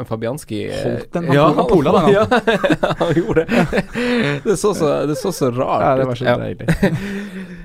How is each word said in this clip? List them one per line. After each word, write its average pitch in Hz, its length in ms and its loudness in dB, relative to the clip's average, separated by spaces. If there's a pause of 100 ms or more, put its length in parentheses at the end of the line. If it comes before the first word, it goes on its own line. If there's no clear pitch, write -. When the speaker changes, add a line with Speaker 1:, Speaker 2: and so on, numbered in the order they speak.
Speaker 1:
Fabianski, 110 680 -6
eh, 101 140 -6
Speaker 2:
Holdt - 280 -6
den, 175 120 -4
han 151 100 2
Speaker 1:
ja, 143 180 6
Speaker 2:
pola, - 120 0
pola 170 280 4
den, 196 100 4
han. 156 100 6
Speaker 1:
<laughs> - 0 -
ja, 208 840 2
han 170 160 0
gjorde 160 320 2
det. 196 960 0
Det 208 140 2
så 202 160 0
så, 143 320 0
det 151 100 -2
så 190 160 -4
så 139 180 0
rart 131 320 -2
Speaker 2:
Ja, 147 140 2
det 131 100 2
var 127 80 -2
så 117 100 -6
Speaker 1:
ut. 123 40 2
Ja. 123 80 2
Speaker 2:
deilig. 110 320 -6
Speaker 1:
<laughs> 185 960 -4